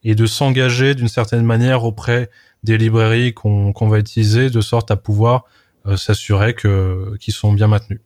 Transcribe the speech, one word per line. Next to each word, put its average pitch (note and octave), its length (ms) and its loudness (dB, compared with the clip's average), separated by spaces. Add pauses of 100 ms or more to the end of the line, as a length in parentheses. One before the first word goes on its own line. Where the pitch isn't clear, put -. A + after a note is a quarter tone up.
et G#2+ 60 2
de A2 140 2
s'engager C3 640 0
d'une A#2+ 140 -2
certaine A#2 360 -2
manière A#2 400 2
auprès A#2 460 -4 (340)
des A2 140 0
librairies A2+ 560 2
qu'on, G2+ 400 0
qu'on A2 140 -2
va G#2+ 100 2
utiliser, A2 540 0
de A2+ 100 0
sorte A2+ 300 -2
à G2+ 60 0
pouvoir, A2+ 480 0 (420)
euh, G2 100 0
s'assurer G#2 560 0
que, F#2+ 680 -2
qu'ils - 140 -8
sont G#2 180 0
bien G2+ 140 2
maintenus. G#2 400 0